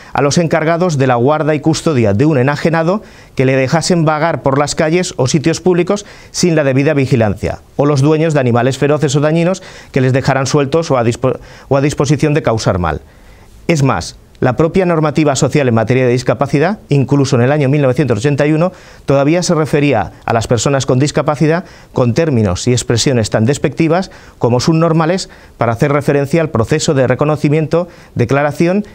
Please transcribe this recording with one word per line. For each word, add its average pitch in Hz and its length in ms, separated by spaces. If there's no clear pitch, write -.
a 127 100
los 143 160
encargados 165 580
de 131 120
la 123 80
guarda 151 400
y 147 40
custodia 135 540
de 113 100
un 151 140
enajenado 160 640
que 131 100
le 131 120
dejasen 156 480
vagar 151 380
por 135 160
las 143 180
calles 170 400
o 127 100
sitios 156 340
públicos 185 460
sin 175 240
la 156 80
debida 139 320
vigilancia, 113 640
o 139 100
los 147 160
dueños 156 320
de 143 80
animales 123 380
feroces 147 380
o 147 40
dañinos 165 400
que 135 100
les 127 120
dejaran 131 340
sueltos 147 460
o 131 40
a 123 60
dispo-, 120 380
o 139 80
a 139 40
disposición 147 520
de 147 120
causar 113 340
mal. 80 220
Es 147 140
más, 113 320
la 123 160
propia 170 280
normativa 156 520
social 139 320
en 113 60
materia 123 300
de 123 60
discapacidad, 139 800
incluso 139 480
en 117 60
el 131 100
año 147 160
mil 147 120
novecientos 127 380
ochenta 143 260
y 151 80
uno, 165 200
todavía 143 380
se 175 100
refería 143 560
a 120 80
las 113 160
personas 131 380
con 127 120
discapacidad 151 640
con 123 200
términos 113 540
y 120 60
expresiones 120 580
tan 110 140
despectivas 160 640
como 120 200
subnormales 165 720
para 117 140
hacer 139 220
referencia 143 480
al 160 100
proceso 151 440
de 131 120
reconocimiento, 151 800
declaración 147 680